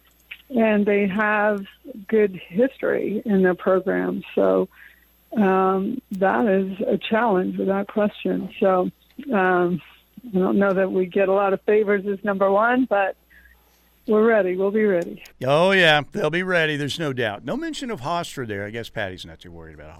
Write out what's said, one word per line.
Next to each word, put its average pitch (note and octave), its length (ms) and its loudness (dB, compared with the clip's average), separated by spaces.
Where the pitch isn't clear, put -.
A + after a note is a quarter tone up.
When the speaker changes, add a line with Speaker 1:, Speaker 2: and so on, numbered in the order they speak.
Speaker 1:
and G#3+ 300 4
they G3+ 220 2
have G#3 580 0
good G#3 280 2
history G3+ 880 -2
in G3 160 4
their F#3 140 4
program. F#3 640 0
So, - 320 2
um, F#3+ 640 2
that G3+ 360 0
is F#3+ 300 0
a G3+ 100 0
challenge G3 600 0
without G3 300 -2
question. G3 720 -4
So, F#3 320 2
um, F3+ 480 2
I - 20 2
don't F#3 220 2
know G3 140 2
that F#3+ 180 0
we F#3 160 0
get F#3+ 220 0
a F#3+ 40 2
lot G3 200 2
of F#3 80 -4
favors G#3 440 2
as G3+ 180 -6
number G3 280 0
one, A#3+ 340 2
but G3 300 0
we're G#3+ 180 4
ready. G3 320 2
We'll G3 140 0
be G#3+ 140 0
ready. F3+ 360 -2
Speaker 2:
Oh, D#3+ 260 4
yeah. D#3+ 300 6
They'll D3+ 180 -2
be F3 140 -2
ready. E3 340 0
There's C#3+ 220 -4
no D3+ 140 -4
doubt. A2 320 -4
No F3 120 -4
mention D4 340 -8
of F#3+ 100 -8
Hofstra D3+ 460 -6
there. G2+ 180 -6
I G#2 40 -10
guess A2+ 200 -10
Patty's F#2 360 -8
not D#2+ 140 -20
too F2+ 120 -20
worried D#2+ 240 -18
about D2+ 240 -20